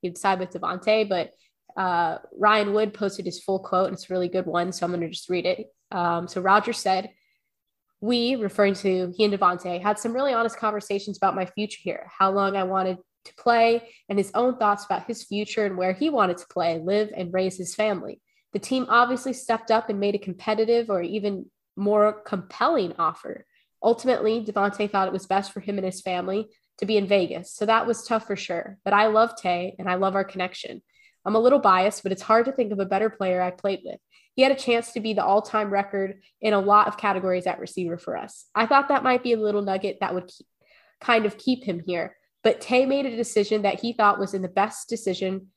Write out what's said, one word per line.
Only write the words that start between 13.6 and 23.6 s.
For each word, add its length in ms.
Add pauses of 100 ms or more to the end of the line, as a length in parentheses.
and 100
his 160
own 240
thoughts 260
about 220
his 160
future 420
and 140
where 140
he 180
wanted 280
to 100
play, 320
live, 360
and 160
raise 240
his 200
family. 440 (320)
The 60
team 300
obviously 440
stepped 380
up 180
and 120
made 160
a 20
competitive 720
or 120
even 440 (300)
more 360
compelling 840
offer. 480 (360)